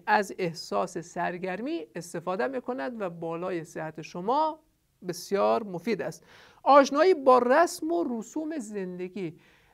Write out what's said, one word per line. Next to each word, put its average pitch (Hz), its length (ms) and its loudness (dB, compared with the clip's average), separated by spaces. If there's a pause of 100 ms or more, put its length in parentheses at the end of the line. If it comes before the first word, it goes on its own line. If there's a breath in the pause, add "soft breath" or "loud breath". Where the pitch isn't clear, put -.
از 214 320 2
احساس 180 600 -4
سرگرمی 185 960 -6
استفاده 185 520 -6
می‌کنند 254 540 -6
و 185 100 -4
بالای 170 540 -6
صحت 160 380 -10
شما 277 560 -2 (500)
بسیار 208 540 0
مفید 185 400 -4
است. 156 220 -8 (380 loud breath)
آشنایی 285 520 6
با 262 240 6
رسم 311 540 4
و 294 260 -2
رسوم 311 400 -8
زندگی. 185 800 -8 (360 soft breath)